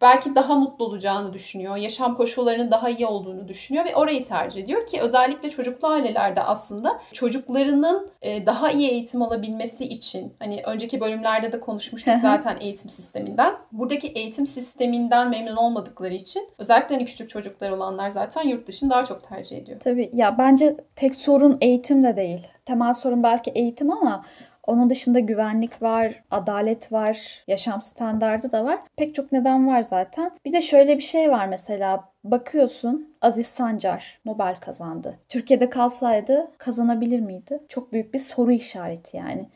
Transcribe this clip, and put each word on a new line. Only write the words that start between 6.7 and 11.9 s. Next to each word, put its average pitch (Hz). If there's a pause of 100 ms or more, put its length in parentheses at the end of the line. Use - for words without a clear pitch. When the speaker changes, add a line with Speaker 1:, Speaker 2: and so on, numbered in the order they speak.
Speaker 1:
çocuklarının, 277 (120)
e, 208
daha 247
iyi 285
eğitim 240
alabilmesi 226
için, -
hani 208
önceki 220
bölümlerde 220
de 233
konuşmuştuk 226